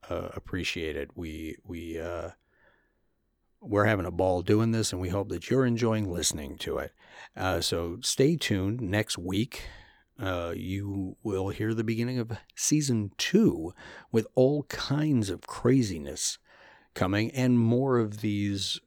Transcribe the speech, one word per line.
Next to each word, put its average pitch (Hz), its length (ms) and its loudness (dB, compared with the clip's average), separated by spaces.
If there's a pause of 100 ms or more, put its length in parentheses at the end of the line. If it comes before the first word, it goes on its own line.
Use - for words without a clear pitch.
uh, 87 260 -6
appreciate 82 600 -6
it. 71 180 -6
We, 80 500 -8
we, 85 340 -10
uh, 82 320 -6 (1300)
we're 104 220 4
having 104 220 4
a 90 40 -4
ball 90 300 2
doing 107 320 4
this, 110 200 0
and 90 100 -4
we 92 80 -2
hope 101 180 -2
that 90 220 -6
you're 131 160 4
enjoying 110 440 2
listening 78 480 -4
to 71 200 -4
it. 69 140 -6 (440)
Uh, 92 240 0
so 85 400 -2
stay 147 360 2
tuned 104 440 0
next 104 380 -2
week. 95 460 -4 (540)
Uh, 87 360 -4
you 95 680 -6
will 95 260 -2
hear 110 240 -2
the 113 120 -2
beginning 117 340 -2
of 117 140 -4 (220)
season 127 640 2
two 127 560 4 (400)
with 110 220 4
all 135 300 4
kinds 139 680 0
of 85 160 -8
craziness 95 920 0 (540)
coming 101 380 2
and 127 280 4
more 120 400 4
of 104 220 -2
these 101 680 0